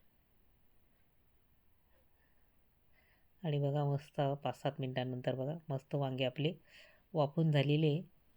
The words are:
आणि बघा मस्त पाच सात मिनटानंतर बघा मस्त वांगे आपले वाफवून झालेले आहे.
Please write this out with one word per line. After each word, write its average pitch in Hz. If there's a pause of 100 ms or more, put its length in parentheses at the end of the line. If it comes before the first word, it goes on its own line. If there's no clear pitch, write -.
(3500)
आणि 147
बघा 143
मस्त 143
पाच 139
सात 143
मिनटानंतर 127
बघा 135 (120)
मस्त 135
वांगे 135
आपले 143 (600)
वाफवून 156
झालेले 147
आहे. 151 (360)